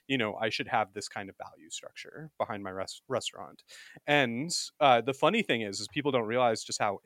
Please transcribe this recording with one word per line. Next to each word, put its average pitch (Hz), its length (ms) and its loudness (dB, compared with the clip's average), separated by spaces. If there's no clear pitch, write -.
you 135 100 2
know, 107 180 0
I 110 140 -2
should 117 180 -4
have 110 260 2
this 101 140 -10
kind 98 220 -10
of - 80 -18
value 78 320 -18
structure - 680 -14
behind 107 260 -4
my 95 60 -6
res-, 92 380 -6
restaurant. - 560 -6
And, 143 440 2
uh, 127 220 8
the 127 120 -2
funny 196 280 2
thing 117 200 0
is, 98 180 -4
is 104 80 -8
people 143 240 -2
don't 120 140 2
realize 117 380 2
just - 160 -4
how 101 260 0